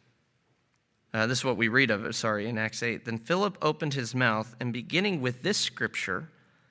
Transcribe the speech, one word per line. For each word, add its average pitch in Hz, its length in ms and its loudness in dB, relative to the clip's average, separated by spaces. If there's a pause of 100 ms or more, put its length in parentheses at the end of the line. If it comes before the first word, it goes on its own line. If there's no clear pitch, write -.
(1160)
Uh, 110 120 4
this 127 120 0
is - 60 -2
what 123 120 2
we 113 120 2
read 123 220 4
of, 101 240 0
sorry, 107 320 0
in 113 120 -2
Acts 110 240 -4
eight. 117 240 -4
"Then 113 100 -4
Philip 180 460 0
opened 151 320 0
his 123 200 -4
mouth, 113 460 2
and 123 100 -2
beginning 151 520 0
with 123 200 -2
this 202 140 0
scripture, - 720 -2 (420)